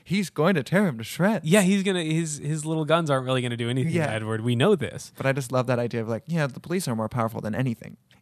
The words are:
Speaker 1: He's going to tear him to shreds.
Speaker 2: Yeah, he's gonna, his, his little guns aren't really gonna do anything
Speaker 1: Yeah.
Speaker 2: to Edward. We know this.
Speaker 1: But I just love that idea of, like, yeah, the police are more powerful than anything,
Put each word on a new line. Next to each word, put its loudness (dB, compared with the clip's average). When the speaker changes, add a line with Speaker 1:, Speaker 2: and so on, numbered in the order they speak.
Speaker 1:
He's -2
going 2
to 0
tear 2
him -2
to -8
shreds. 0
Speaker 2:
Yeah, 6
he's 4
gonna, 0
his, -2
his -4
little -2
guns 2
aren't 2
really 2
gonna -2
do -2
anything 0
Speaker 1:
Yeah. 2
Speaker 2:
to -2
Edward. -4
We 2
know 6
this. -6
Speaker 1:
But -4
I 4
just -6
love 2
that 0
idea -2
of, -4
like, -4
yeah, 0
the -8
police -4
are -2
more -2
powerful -2
than -6
anything, -4